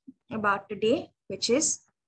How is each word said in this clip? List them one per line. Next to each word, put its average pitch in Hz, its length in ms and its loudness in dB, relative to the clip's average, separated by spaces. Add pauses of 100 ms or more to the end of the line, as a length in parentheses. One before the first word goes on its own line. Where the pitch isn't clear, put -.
(320)
about 202 380 -2
today, 214 400 0 (180)
which 196 220 -4
is 262 300 2 (280)